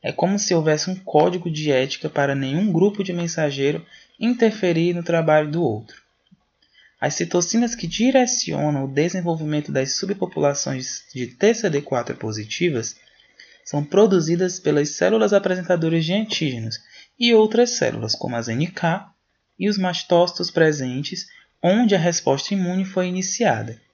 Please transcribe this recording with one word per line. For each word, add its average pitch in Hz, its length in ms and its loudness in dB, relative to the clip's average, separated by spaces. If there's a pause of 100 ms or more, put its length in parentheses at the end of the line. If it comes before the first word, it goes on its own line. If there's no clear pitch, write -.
É 117 100 -6
como 196 260 -2
se - 160 -2
houvesse 156 360 0
um 185 60 -6
código 175 540 0
de 151 200 -4
ética 135 380 0
para 139 260 0
nenhum 143 380 0
grupo 202 320 2
de 185 80 -6
mensageiro 160 720 -2 (340)
interferir 208 760 2
no 170 80 -4
trabalho 156 480 2
do 165 120 0
outro. 113 380 -4 (1000)
As 147 140 -2
citocinas 180 600 0
que - 120 -10
direcionam 165 1000 0
o 135 40 -6
desenvolvimento 156 840 -2
das 139 240 -2
subpopulações 143 1080 -4 (100)
de 123 120 -6
T 208 280 2
C 214 160 -2
D 143 100 0
quatro 127 360 -4
positivas 110 800 -4 (680)
são 147 200 -4
produzidas 180 720 2
pelas 151 320 0
células 208 420 2
apresentadoras 175 720 2
de 165 80 -2
antígenos 139 680 -4 (400)
e 240 140 4
outras 226 380 6
células, 113 440 -2
como 123 220 -6
as 117 120 -4
N 123 180 -2
K, 170 440 -4 (480)
e 190 100 0
os 196 100 0
mastócitos 175 720 0
presentes 147 760 0 (360)
onde 202 320 4
a 185 40 4
resposta 160 560 0
imune 185 300 0
foi 185 220 -2
iniciada. 160 720 -2 (140)